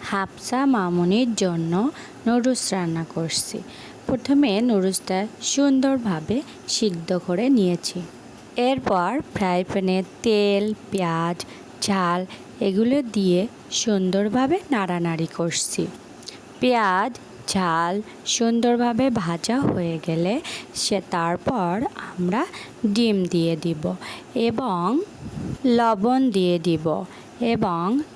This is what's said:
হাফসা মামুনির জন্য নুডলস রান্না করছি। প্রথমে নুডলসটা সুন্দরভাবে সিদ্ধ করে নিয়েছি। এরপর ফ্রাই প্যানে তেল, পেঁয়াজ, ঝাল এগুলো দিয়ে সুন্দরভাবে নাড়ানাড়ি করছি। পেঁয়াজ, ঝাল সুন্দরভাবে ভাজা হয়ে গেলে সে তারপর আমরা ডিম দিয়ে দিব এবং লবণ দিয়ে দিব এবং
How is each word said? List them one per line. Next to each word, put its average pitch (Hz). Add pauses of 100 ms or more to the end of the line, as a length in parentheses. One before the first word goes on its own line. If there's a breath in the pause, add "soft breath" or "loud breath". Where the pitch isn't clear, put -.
(100)
হাফসা 202 (140)
মামুনির 185 (120)
জন্য 165 (540 loud breath)
নুডলস 240 (100)
রান্না 165 (100)
করছি। - (480 loud breath)
প্রথমে 277 (180)
নুডলসটা 190 (340)
সুন্দরভাবে 262 (320 loud breath)
সিদ্ধ 175 (180)
করে 185
নিয়েছি। 180 (680)
এরপর 208 (240)
ফ্রাই 180
প্যানে 185 (240)
তেল, 208 (260)
পেঁয়াজ, 170 (440 loud breath)
ঝাল 180 (400 loud breath)
এগুলো 220 (200)
দিয়ে 185 (420)
সুন্দরভাবে 208 (140)
নাড়ানাড়ি 170 (100)
করছি। - (760 loud breath)
পেঁয়াজ, 226 (400)
ঝাল 170 (420 loud breath)
সুন্দরভাবে 240
ভাজা 175
হয়ে 170 (100)
গেলে 170 (400 loud breath)
সে - (120)
তারপর 180 (360)
আমরা 180 (520 loud breath)
ডিম 226
দিয়ে 165
দিব 160 (520 loud breath)
এবং 226 (920)
লবণ 233 (100)
দিয়ে 180
দিব 165 (540 loud breath)
এবং 220 (320)